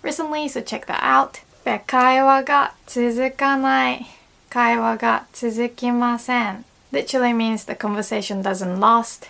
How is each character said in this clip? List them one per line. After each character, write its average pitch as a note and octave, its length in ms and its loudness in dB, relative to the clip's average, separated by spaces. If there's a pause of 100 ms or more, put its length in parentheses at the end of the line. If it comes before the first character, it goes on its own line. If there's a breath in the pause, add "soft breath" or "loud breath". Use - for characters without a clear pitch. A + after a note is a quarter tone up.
recently, D4+ 460 -4
so C4 140 -8
check - 240 -10
that - 140 -4
out. - 400 0 (240)
で、 G#3+ 220 -4
会 C4 360 4
話 C4+ 220 6
が C#4+ 300 2 (120)
続 A#3+ 460 0
か C4+ 240 0
な C4 360 2
い。 A#3+ 140 -10 (420 loud breath)
会 A#3 300 2
話 A3+ 180 0
が A3+ 360 0
続 A#3 380 -2
き B3 200 -4
ま A#3+ 280 0
せ A#3+ 320 -2
ん - 140 -12 (280)
literally C4 420 0
means A3+ 320 -2
the A#3 80 -8
conversation G#3 680 -4
doesn't F#3+ 360 -2
last A3+ 520 2